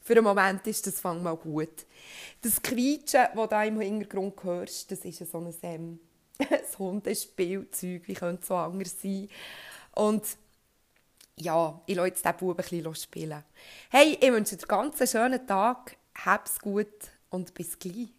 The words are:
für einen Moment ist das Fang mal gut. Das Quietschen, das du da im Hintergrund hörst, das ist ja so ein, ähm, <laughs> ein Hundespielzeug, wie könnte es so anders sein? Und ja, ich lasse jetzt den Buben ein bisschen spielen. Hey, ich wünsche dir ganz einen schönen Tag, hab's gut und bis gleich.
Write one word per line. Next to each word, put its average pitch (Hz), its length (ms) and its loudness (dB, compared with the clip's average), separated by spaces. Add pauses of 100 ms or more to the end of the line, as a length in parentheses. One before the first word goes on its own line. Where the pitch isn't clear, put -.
für - 120 4
einen 226 100 10
Moment 196 420 4
ist 214 200 -4
das 190 140 -4
Fang 175 220 -4
mal 165 140 -2
gut. 156 500 -6 (560)
Das 226 180 0
Quietschen, 262 640 2
das - 120 4
du 220 120 0
da 214 180 2
im 220 160 -2
Hintergrund 202 640 -4
hörst, 175 480 -6
das 190 140 -10
ist 175 160 -12
ja 170 60 -12
so 170 120 -10
ein, 170 240 -10
ähm, 165 380 -10 (200)
<laughs> - 180 -20
ein - 400 -2
Hundespielzeug, 190 1300 -4
wie 190 80 -8
könnte 175 280 -6
es - 60 -12
so 185 80 0
anders 175 440 -4
sein? 196 280 -6 (680)
Und 214 300 2 (1120)
ja, 160 500 0
ich 196 80 -2
lasse 180 140 2
jetzt - 160 -4
den 170 120 2
Buben 180 220 -4
ein 180 100 -6
bisschen 160 280 -6
spielen. 151 480 -10 (460)
Hey, 294 300 8
ich 254 120 8
wünsche 214 240 2
dir - 100 -14
ganz 233 340 0
einen 254 80 4
schönen 247 380 2
Tag, 214 500 0 (200)
hab's - 420 0
gut 208 540 -4 (180)
und 185 240 -6
bis - 240 -10
gleich. 202 300 -8 (100)